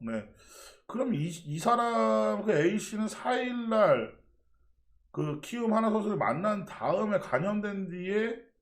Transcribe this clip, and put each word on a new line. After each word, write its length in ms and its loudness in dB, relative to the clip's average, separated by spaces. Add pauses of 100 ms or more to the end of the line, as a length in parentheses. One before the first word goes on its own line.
네. 260 -4 (600)
그럼 260 -2
이, 140 0
이 320 -6
사람, 840 2
그 80 0
A씨는 560 2
사 260 -4
일 360 -2
날 540 4 (880)
그 300 -4
키움 340 -2
하나 160 2
선수를 260 0
만난 480 -2
다음에 540 0
감염된 720 -2
뒤에 460 -2 (260)